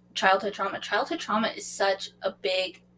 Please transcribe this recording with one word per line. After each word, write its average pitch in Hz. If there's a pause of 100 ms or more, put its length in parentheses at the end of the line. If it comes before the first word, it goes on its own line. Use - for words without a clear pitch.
(140)
childhood 196
trauma. 196
Childhood 277
trauma 214
is -
such - (100)
a 190
big 185 (160)